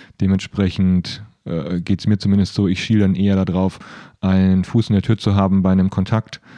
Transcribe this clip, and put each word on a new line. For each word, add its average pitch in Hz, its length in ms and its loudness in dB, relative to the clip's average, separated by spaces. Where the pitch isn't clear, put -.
Dementsprechend, 95 1000 -2
äh, 82 340 -6
geht's 90 280 -4
mir 104 100 2
zumindest 98 380 0
so, 101 120 2
ich 92 160 -2
schiel 107 180 2
dann 95 120 2
eher 95 320 0
darauf, 92 320 -2
einen 95 440 2
Fuß - 260 0
in 107 40 2
der 98 100 2
Tür 110 160 0
zu 101 160 0
haben 98 260 2
bei 95 100 2
einem 95 200 2
Kontakt - 500 -4